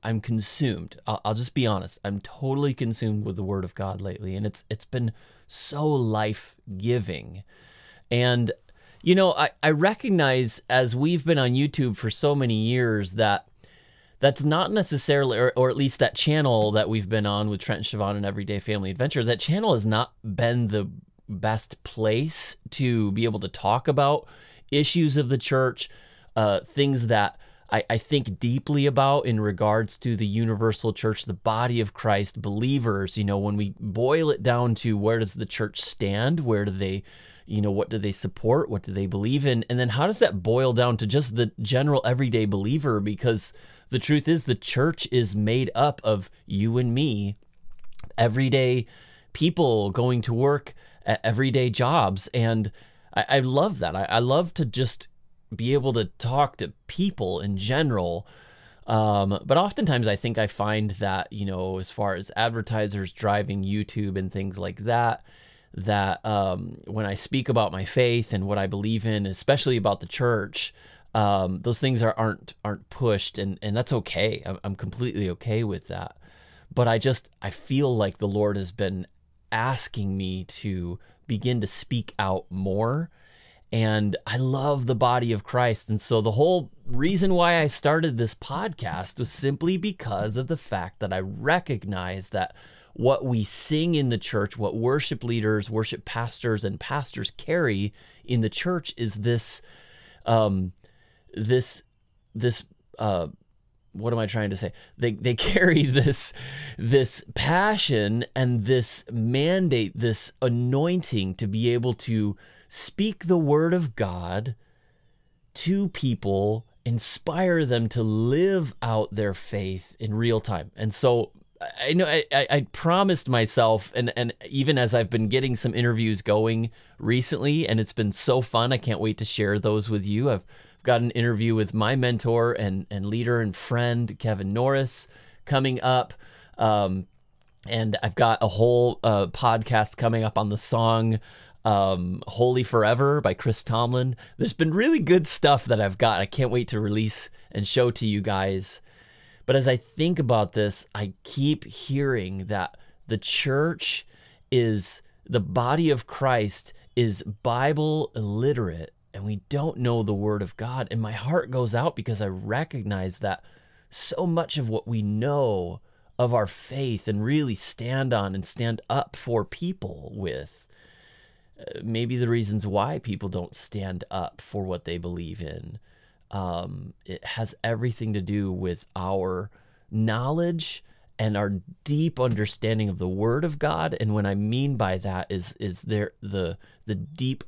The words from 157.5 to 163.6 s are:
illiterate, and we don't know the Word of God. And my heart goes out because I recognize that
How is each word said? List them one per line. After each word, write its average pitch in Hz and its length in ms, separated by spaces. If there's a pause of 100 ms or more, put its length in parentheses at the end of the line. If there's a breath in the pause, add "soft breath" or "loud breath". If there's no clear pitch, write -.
illiterate, 107 800 (220)
and 98 100
we 104 240
don't 143 300
know 120 240
the 104 120
Word 104 280
of 92 140
God. 120 360
And 113 80
my 107 120
heart 127 380
goes 123 240
out 139 220
because 107 260
I 101 60
recognize 101 880
that 98 240 (480 soft breath)